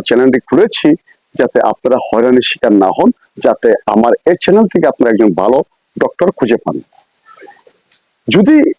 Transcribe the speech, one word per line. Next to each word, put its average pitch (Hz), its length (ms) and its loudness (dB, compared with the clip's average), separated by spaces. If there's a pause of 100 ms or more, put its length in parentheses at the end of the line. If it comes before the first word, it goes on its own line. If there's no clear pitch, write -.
চ্যানেলটি 131 400 0
খুলেছি, - 480 0 (460)
যাতে 123 260 -2
আপনারা 120 360 -2
হয়রানির 123 440 0
শিকার - 320 -2
না 98 140 4
হন, 156 220 0 (300)
যাতে 117 300 0 (180)
আমার 110 260 0 (140)
এই 175 140 0
চ্যানেল 208 240 2
থেকে 175 220 -2
আপনারা 120 240 0
একজন 107 220 2
ভালো 104 260 0 (380)
ডক্টর - 340 -4
খুঁজে 113 260 -2
পান। - 200 -6 (1500)
যদি 190 280 2 (220)